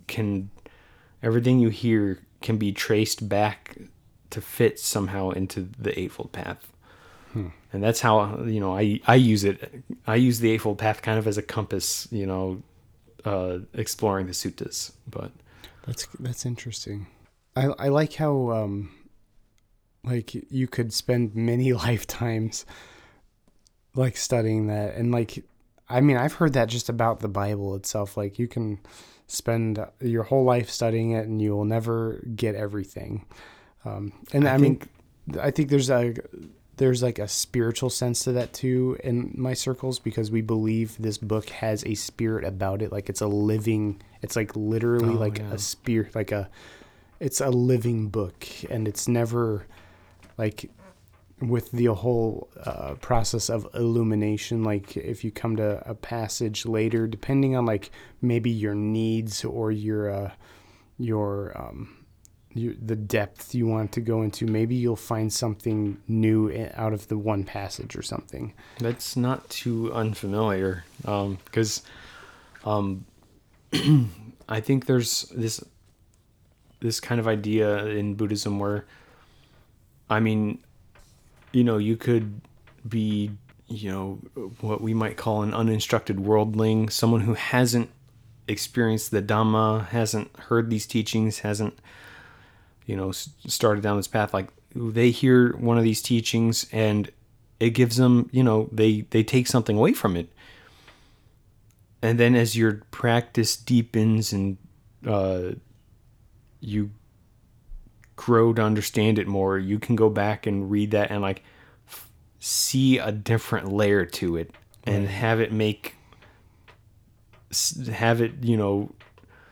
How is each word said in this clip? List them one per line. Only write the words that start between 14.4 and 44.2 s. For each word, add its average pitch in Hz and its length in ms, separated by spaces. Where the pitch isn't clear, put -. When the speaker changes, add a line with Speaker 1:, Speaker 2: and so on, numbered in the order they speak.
Speaker 1:
But - 220
Speaker 2:
That's, - 200
that's 123 260
interesting. 107 640
I, 131 100
I 139 100
like 147 240
how, 139 380
um, 104 400
like, 123 300
you 131 160
could 117 260
spend 120 420
many 120 380
<laughs> 98 140
lifetimes, 113 800
like, 131 220
studying 110 500
that. 104 280
And, 117 160
like, 120 320
I 123 120
mean, 143 160
I've 139 160
heard 156 200
that 120 160
just 120 200
about 113 300
the 110 80
Bible 101 480
itself. 98 420
Like, 101 220
you 120 80
can 110 320
spend 113 560
your 117 220
whole 135 200
life 123 260
studying 113 420
it 113 140
and 110 160
you 104 140
will 104 100
never 113 580
get 107 200
everything. 104 720
Um, 101 280
and 143 160
Speaker 1:
I 131 60
Speaker 2:
I 135 40
mean, 135 200
Speaker 1:
think 147 140
Speaker 2:
I 143 120
think 143 180
there's 139 200
a, 120 240
there's, 127 260
like, 120 160
a 104 80
spiritual 120 600
sense 120 340
to 131 100
that 123 180
too 127 520
in 123 340
my 127 160
circles, 131 460
because 110 320
we 113 100
believe 110 580
this 110 200
book 107 300
has 110 360
a 110 80
spirit 110 500
about 95 380
it. 107 100
Like, 101 180
it's - 120
a 107 60
living, 104 720